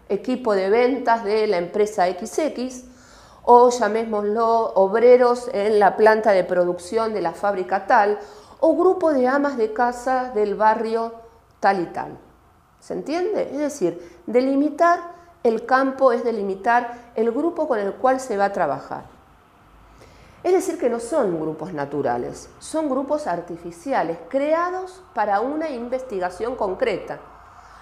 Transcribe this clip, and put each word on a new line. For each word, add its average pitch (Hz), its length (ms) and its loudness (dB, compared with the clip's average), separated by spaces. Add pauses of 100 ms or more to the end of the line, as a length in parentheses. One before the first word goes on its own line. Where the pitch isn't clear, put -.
equipo 226 440 -2
de 190 160 0
ventas 240 540 2
de 214 240 0
la 196 100 0
empresa 196 520 0
X 214 300 -8
X, 254 460 -6 (580)
o 240 260 8
llamémoslo 226 1040 0
obreros 240 800 6
en 208 260 2
la 190 160 6
planta 220 360 4
de 180 120 4
producción 180 680 -2
de 202 80 -4
la 170 100 -2
fábrica 196 560 -4
tal, 208 320 4 (400)
o 311 160 4
grupo 349 380 2
de 247 140 2
amas 277 300 0
de 220 160 0
casa 247 600 -2
del 208 220 0
barrio 220 580 0 (460)
tal 196 220 2
y 165 60 -4
tal. 135 300 -10 (600)
¿Se - 140 -12
entiende? 285 580 -4
Es 262 60 -8
decir, 269 680 -6
delimitar 285 760 2 (440)
el 226 220 0
campo 269 460 2
es 240 120 -2
delimitar 226 920 -2
el 226 160 0
grupo 311 360 -2
con 240 120 0
el 196 140 -4
cual 262 260 0
se 233 180 -6
va 202 80 2
a 202 80 -2
trabajar. 151 520 -4 (1400)
Es 359 100 0
decir, 330 260 0
que 254 100 0
no 233 100 -4
son 220 400 -2
grupos 156 340 -8
naturales, 139 760 -4 (100)
son 311 300 -4
grupos 277 360 -2
artificiales, 175 920 -6 (120)
creados 349 720 -2 (140)
para 208 240 0
una 302 300 -4
investigación 233 840 -6
concreta. 185 640 -4 (640)